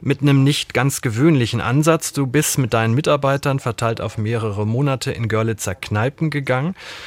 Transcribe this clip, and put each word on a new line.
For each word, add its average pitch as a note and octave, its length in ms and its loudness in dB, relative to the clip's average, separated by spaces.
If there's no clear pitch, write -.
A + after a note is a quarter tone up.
mit C#3 180 0
einem C#3 240 6
nicht - 300 0
ganz C3 260 0
gewöhnlichen A#2+ 640 2
Ansatz. D3+ 500 2
Du C#3 140 0
bist C#3+ 320 0
mit A#2+ 160 0
deinen A2+ 200 4
Mitarbeitern C#3 640 0
verteilt A2+ 440 -4
auf G#2+ 160 -8
mehrere G#2+ 480 -2
Monate C3 460 0
in A2+ 160 -4
Görlitzer A2 480 -2
Kneipen B2+ 520 -2
gegangen C#3+ 460 -2